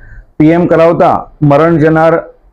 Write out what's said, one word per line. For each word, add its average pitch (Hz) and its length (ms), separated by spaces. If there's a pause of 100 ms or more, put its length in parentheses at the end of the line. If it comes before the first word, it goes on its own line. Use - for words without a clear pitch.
(400)
પીએમ 160 260
કરાવતા 165 640 (100)
મરણ 151 360
જનાર 160 460 (300)